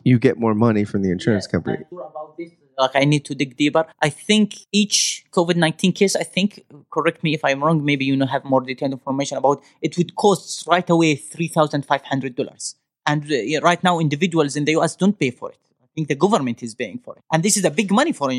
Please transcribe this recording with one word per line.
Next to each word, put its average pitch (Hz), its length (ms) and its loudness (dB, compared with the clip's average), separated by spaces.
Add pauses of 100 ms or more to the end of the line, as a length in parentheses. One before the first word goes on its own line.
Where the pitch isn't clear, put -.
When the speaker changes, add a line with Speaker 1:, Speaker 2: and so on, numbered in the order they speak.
Speaker 1:
you 127 160 6
get 120 200 2
more 113 160 2
money 107 300 2
from 98 180 -4
the 95 80 0
insurance 95 340 0
Speaker 2:
Yes, - 80 -16
Speaker 1:
company. - 240 -2
Speaker 2:
I'm - 140 -10
sure 180 160 -14
about 156 320 -16
this. 170 140 -12 (240)
Like, 131 200 0
I 139 80 2
need 147 220 2
to 143 100 -10
dig 135 200 -4
deeper. 151 300 0 (160)
I 151 60 2
think 208 480 0 (160)
each - 580 0
covid 175 240 2
nineteen 170 380 0
case, 196 240 2
I 170 80 -2
think, - 400 -4 (280)
correct 156 300 -2
me 156 100 0
if 151 120 -4
I'm 139 180 0
wrong, 156 220 0
maybe 143 200 0
you 135 120 0
know, 135 100 0
have 135 180 -4
more 131 160 2
detailed 131 300 -6
information 135 480 -6
about 139 240 2 (180)
it, 160 160 -4
would 175 200 -2
cost - 500 0
right 175 240 0
away 165 240 4
three - 320 -8
thousand 151 400 -2
five 139 160 -2
hundred 135 320 -6
dollars. 101 400 -8 (320)
And, 151 240 0
uh, 151 60 0
yeah, 127 260 -2
right 170 220 2
now, 175 160 2
individuals 151 560 0
in 147 80 -2
the 151 80 0
U 156 100 2
S 165 140 -2
don't 202 200 2
pay 131 140 0
for - 220 -12
it. - 60 -20 (260)
I - 100 -20
think 156 140 -6
the 143 80 -2
government 143 480 0
is 110 100 -12
paying 110 240 -8
for - 160 -18
it. - 80 -20 (100)
And 160 120 2
this 208 120 0
is 196 80 -2
a 160 60 4
big 196 220 0
money 277 180 2
for, 143 180 -2 (100)